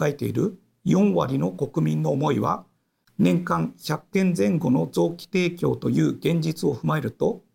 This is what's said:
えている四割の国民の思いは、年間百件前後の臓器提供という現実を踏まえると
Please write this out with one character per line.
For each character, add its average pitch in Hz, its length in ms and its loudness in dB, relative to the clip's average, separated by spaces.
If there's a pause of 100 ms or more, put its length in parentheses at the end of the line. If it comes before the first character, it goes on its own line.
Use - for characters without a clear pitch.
え 147 80 0
て 120 120 -6
い 113 80 -4
る 135 260 -2 (260)
四 190 300 4
割 139 240 0
の 170 120 0
国 156 360 -2
民 156 160 0
の 156 80 0
思 147 200 0
い 123 80 0
は、 127 260 -2 (520)
年 - 260 4
間 175 300 -2 (100)
百 - 280 -6
件 190 260 2
前 196 220 2
後 151 100 0
の 151 220 2
臓 170 200 0
器 175 140 -14
提 180 260 0
供 147 240 -2
と 123 140 -4
い 131 120 2
う 147 140 0
現 165 240 0
実 160 300 -2
を 135 60 -2
踏 156 120 -6
ま 156 100 0
え 151 40 -2
る 110 100 -4
と - 300 -2 (120)